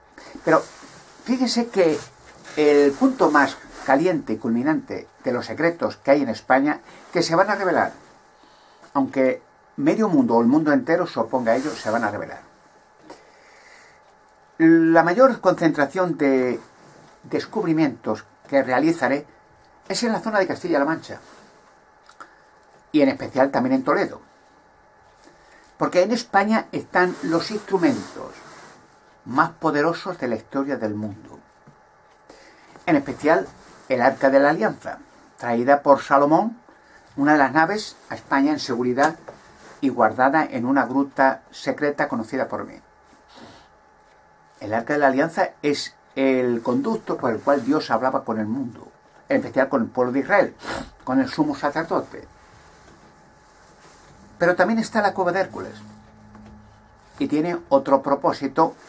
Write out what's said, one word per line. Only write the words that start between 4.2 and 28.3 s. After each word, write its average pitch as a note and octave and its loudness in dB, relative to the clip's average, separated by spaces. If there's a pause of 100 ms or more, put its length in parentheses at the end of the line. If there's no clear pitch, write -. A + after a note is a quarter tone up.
y A2 -4
culminante A#2+ -4 (160)
de C3 -4
los A#2+ -4
secretos C#3 -4
que - 0
hay D3 6
en B2 -2
España, C3+ 0 (300)
que E3 0
se E3 0
van G3 2
a G3+ 0
revelar, E3 0 (1000)
aunque C3 0 (360)
medio G3 2
mundo B2+ 2
o A#2 6
el A#2 4
mundo D3+ 4
entero D#3+ 0
se - -6
oponga A#2 -2
a - 4
ello, C3 -4
se - -8
van A#2 -2
a G#2 -2
revelar. - -12 (2250)
La E3 6
mayor A3 4
concentración E3+ 0
de C3 0 (640)
descubrimientos D3+ -2 (220)
que C#3 2
realizaré C3 0 (640)
es G3 -4
en A3+ -2
la F#3+ -4
zona G#3+ -2
de F#3+ 2
Castilla-La D#3 -2
Mancha, - -6 (1700)
y D3+ 4
en C3+ 4
especial C3 0
también C3 0
en C3 0
Toledo, F3 -2 (1600)
porque C4+ 2
en G#3+ 0
España G#3+ 0
están F3+ -2
los E3 -2
instrumentos F#3+ -2 (960)